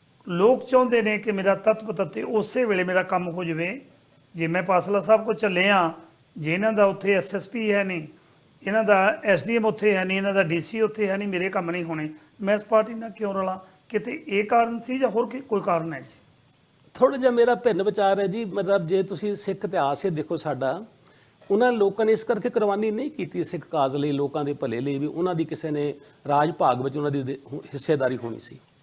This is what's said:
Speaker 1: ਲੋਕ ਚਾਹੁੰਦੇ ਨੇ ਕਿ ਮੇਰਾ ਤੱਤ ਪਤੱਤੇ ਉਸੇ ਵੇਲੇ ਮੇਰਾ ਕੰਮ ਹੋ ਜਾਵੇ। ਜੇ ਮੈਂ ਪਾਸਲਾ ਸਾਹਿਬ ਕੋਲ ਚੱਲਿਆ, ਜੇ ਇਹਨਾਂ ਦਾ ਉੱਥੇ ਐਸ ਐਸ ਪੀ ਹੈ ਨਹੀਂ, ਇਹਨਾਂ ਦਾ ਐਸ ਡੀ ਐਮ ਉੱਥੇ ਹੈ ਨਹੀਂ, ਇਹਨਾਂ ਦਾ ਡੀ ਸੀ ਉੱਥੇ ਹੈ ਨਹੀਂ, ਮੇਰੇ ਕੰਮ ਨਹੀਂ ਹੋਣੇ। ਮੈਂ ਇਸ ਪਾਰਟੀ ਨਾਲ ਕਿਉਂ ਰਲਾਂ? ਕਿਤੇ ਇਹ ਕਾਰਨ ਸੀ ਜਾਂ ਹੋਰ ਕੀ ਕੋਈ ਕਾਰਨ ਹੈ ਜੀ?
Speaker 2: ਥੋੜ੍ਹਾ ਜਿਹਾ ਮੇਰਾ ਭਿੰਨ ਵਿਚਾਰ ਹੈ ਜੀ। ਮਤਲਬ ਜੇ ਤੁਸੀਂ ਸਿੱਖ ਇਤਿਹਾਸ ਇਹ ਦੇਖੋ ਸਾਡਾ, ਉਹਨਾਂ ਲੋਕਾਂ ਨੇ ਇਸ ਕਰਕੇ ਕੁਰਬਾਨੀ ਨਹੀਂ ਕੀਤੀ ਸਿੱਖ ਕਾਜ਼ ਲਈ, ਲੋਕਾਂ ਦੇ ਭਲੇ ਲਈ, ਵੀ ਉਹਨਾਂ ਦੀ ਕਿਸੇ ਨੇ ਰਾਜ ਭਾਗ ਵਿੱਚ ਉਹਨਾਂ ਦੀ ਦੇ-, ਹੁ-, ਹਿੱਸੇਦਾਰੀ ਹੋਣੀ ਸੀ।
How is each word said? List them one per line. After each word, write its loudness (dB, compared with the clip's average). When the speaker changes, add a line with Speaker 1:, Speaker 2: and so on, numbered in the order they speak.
Speaker 1:
ਲੋਕ 4
ਚਾਹੁੰਦੇ 4
ਨੇ 0
ਕਿ -4
ਮੇਰਾ 2
ਤੱਤ 2
ਪਤੱਤੇ -6
ਉਸੇ 0
ਵੇਲੇ 2
ਮੇਰਾ 2
ਕੰਮ -2
ਹੋ -6
ਜਾਵੇ। -4
ਜੇ -2
ਮੈਂ 0
ਪਾਸਲਾ 2
ਸਾਹਿਬ 4
ਕੋਲ 0
ਚੱਲਿਆ, 2
ਜੇ -2
ਇਹਨਾਂ 0
ਦਾ 6
ਉੱਥੇ 2
ਐਸ -2
ਐਸ -6
ਪੀ -2
ਹੈ 2
ਨਹੀਂ, -6
ਇਹਨਾਂ 2
ਦਾ 4
ਐਸ 2
ਡੀ -2
ਐਮ 2
ਉੱਥੇ 2
ਹੈ 0
ਨਹੀਂ, -2
ਇਹਨਾਂ 0
ਦਾ 4
ਡੀ 0
ਸੀ -4
ਉੱਥੇ 0
ਹੈ 0
ਨਹੀਂ, -4
ਮੇਰੇ -2
ਕੰਮ -2
ਨਹੀਂ -4
ਹੋਣੇ। -6
ਮੈਂ 0
ਇਸ -2
ਪਾਰਟੀ 2
ਨਾਲ -10
ਕਿਉਂ -6
ਰਲਾਂ? -4
ਕਿਤੇ -6
ਇਹ 0
ਕਾਰਨ 2
ਸੀ -6
ਜਾਂ 2
ਹੋਰ 0
ਕੀ -10
ਕੋਈ -2
ਕਾਰਨ -2
ਹੈ -10
ਜੀ? -20
Speaker 2:
ਥੋੜ੍ਹਾ 4
ਜਿਹਾ 4
ਮੇਰਾ 4
ਭਿੰਨ 0
ਵਿਚਾਰ 2
ਹੈ 0
ਜੀ। -4
ਮਤਲਬ 0
ਜੇ 0
ਤੁਸੀਂ -6
ਸਿੱਖ -6
ਇਤਿਹਾਸ 0
ਇਹ 0
ਦੇਖੋ -4
ਸਾਡਾ, -4
ਉਹਨਾਂ 4
ਲੋਕਾਂ 2
ਨੇ 4
ਇਸ 2
ਕਰਕੇ -2
ਕੁਰਬਾਨੀ 0
ਨਹੀਂ -4
ਕੀਤੀ -6
ਸਿੱਖ -8
ਕਾਜ਼ 0
ਲਈ, -2
ਲੋਕਾਂ -2
ਦੇ -4
ਭਲੇ -4
ਲਈ, -2
ਵੀ -4
ਉਹਨਾਂ -2
ਦੀ -2
ਕਿਸੇ -8
ਨੇ -2
ਰਾਜ 2
ਭਾਗ 2
ਵਿੱਚ -4
ਉਹਨਾਂ -2
ਦੀ -2
ਦੇ-, -6
ਹੁ-, -10
ਹਿੱਸੇਦਾਰੀ 0
ਹੋਣੀ -8
ਸੀ। -18